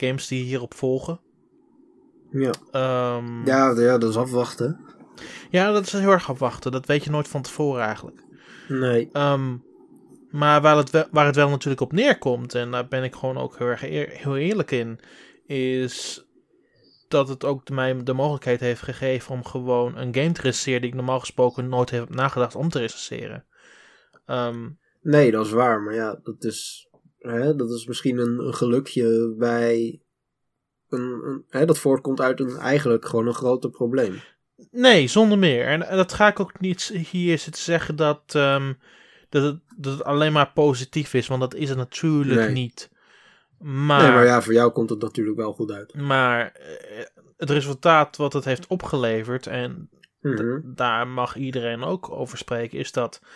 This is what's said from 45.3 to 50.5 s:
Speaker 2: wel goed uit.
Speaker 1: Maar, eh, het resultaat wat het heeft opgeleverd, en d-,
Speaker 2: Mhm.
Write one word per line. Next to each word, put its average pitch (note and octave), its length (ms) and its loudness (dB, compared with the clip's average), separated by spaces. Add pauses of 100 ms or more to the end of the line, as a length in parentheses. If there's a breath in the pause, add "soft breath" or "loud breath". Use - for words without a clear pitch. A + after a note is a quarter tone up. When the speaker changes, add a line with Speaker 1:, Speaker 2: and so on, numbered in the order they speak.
Speaker 2:
wel G#2+ 160 -4
goed G#2+ 180 -6
uit. G2+ 240 -14
Speaker 1:
Maar, C3 560 2
eh, F#2+ 540 -16 (320)
het D3 120 -4
resultaat C#3+ 680 2
wat C#3+ 160 -2
het C#3 120 -2
heeft C3+ 220 -4
opgeleverd, B2 800 -2
en B2 440 -8
d-, - 320 -20
Speaker 2:
Mhm. B2 400 -2